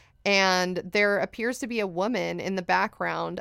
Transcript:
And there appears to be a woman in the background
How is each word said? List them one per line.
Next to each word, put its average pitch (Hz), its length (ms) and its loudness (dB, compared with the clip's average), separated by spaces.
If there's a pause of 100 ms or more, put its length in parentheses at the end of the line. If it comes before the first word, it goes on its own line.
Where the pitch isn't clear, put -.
(240)
And 185 600 4
there 202 340 2
appears 233 400 -4
to 262 80 -6
be 226 140 -4
a 202 80 0
woman 175 500 -2
in 190 160 -4
the 185 80 -2
background 175 800 -2